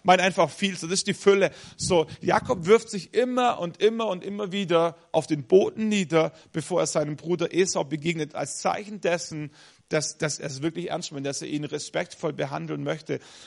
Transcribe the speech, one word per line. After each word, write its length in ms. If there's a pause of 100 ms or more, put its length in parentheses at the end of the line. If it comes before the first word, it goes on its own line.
meint 180
einfach 280
viel. 260
So, 120
das 120
ist 80
die 60
Fülle. 380 (260)
So, 300 (120)
Jakob 460
wirft 240
sich 240
immer 440
und 240
immer 260
und 180
immer 260
wieder 460 (160)
auf 140
den 200
Boden 400
nieder, 460 (180)
bevor 300
er 60
seinem 280
Bruder 380
Esau 320
begegnet, 500
als 220
Zeichen 420
dessen, 520 (380)
dass, 280
dass 220
er 80
es 160
wirklich 260
ernst 220
meint, 140
dass 180
er 60
ihn 160
respektvoll 680
behandeln 500
möchte. 360 (280)